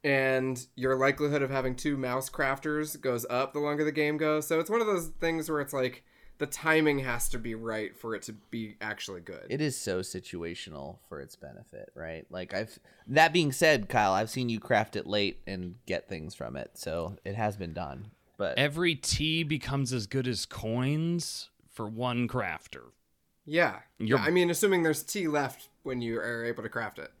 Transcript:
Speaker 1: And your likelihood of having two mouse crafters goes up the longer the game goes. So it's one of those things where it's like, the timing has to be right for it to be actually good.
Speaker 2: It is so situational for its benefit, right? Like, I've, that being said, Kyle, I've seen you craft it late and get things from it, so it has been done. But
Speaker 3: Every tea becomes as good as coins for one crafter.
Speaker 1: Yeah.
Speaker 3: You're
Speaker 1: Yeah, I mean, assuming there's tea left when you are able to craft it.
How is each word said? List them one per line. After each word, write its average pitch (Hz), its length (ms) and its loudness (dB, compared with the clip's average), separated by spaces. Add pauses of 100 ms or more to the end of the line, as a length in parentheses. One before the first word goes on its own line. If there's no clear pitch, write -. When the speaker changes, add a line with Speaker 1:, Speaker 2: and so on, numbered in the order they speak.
Speaker 1:
And 131 640 2 (100)
your 131 200 2
likelihood 139 440 2
of 135 100 2
having 131 240 0
two 147 220 -2
mouse 131 320 -2
crafters 151 720 -2
goes 120 300 0
up 131 240 0
the 147 40 -2
longer 147 260 0
the 151 80 2
game 151 260 2
goes. 151 280 2
So 160 140 2
it's 170 80 -4
one 226 140 2
of 214 40 2
those 180 200 0 (120)
things 165 320 0
where 147 120 0
it's 139 100 -6
like, 127 320 -2 (340)
the 147 80 -2
timing 156 520 4
has 123 320 0
to 123 80 2
be 113 160 -4
right 110 420 -4
for 113 200 -6
it 92 60 -10
to 113 100 -10 (180)
be 110 300 -6
actually 104 400 -8
good. 85 300 -14
Speaker 2:
It 143 100 -2
is 147 200 0
so 92 200 0
situational 85 1000 -8 (100)
for 76 120 -10
its - 160 -16
benefit, - 580 -16
right? 80 340 -10
Like, 90 240 -10
I've, 104 240 -6 (300)
that 156 260 6
being 156 200 4
said, 147 360 4
Kyle, 104 240 4
I've 107 180 2
seen 127 180 -2
you 113 100 -2
craft 107 380 2
it - 100 -4
late 101 400 0
and 90 300 -6 (100)
get 90 220 -4
things 78 260 -8
from 64 220 -8
it, - 180 -8
so 82 500 -4
it 98 120 -6
has 107 200 0
been 85 160 -8
done. 82 380 -8 (260)
But 90 220 -2
Speaker 3:
Every 151 380 0
tea 160 480 0
becomes 139 480 0
as 107 160 -2
good 131 180 -2
as 117 180 -2
coins 151 1080 -2 (200)
for 107 180 -8
one 120 380 0
crafter. 80 600 -4 (580)
Speaker 1:
Yeah. 151 360 2 (180)
Speaker 3:
You're 113 200 4
Speaker 1:
Yeah, - 60 2
I 156 60 4
mean, 175 200 6
assuming 185 320 4
there's 156 220 2
tea 180 240 -2
left 143 400 -2 (160)
when 127 180 -2
you 117 160 -2
are 117 260 -2
able 117 200 -4
to 110 40 -6
craft 110 300 -6
it. - 220 -12